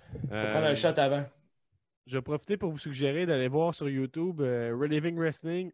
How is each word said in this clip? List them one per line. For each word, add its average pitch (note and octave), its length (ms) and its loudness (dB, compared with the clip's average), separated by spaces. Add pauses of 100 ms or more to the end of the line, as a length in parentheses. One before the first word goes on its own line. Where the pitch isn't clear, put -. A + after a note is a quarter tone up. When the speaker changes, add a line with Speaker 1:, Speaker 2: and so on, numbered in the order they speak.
(140)
Speaker 1:
Faut - 140 -6
prendre G#2+ 400 0
un D3 40 6
Speaker 2:
Euh, C#3 40 2
Speaker 1:
shot C3 120 2 (100)
avant. C#3+ 280 2 (800)
Speaker 2:
je B2+ 120 -6
vais B2+ 40 -4
profiter D3+ 360 -4
pour F#3+ 140 -4
vous D3+ 60 -8
suggérer C#3+ 480 -2
d'aller C3+ 220 2
voir D#3 260 2
sur D3 160 -4
YouTube, D3 520 -2
euh, A#2+ 340 0
Reliving D3+ 420 0
Wrestling, E3 560 -2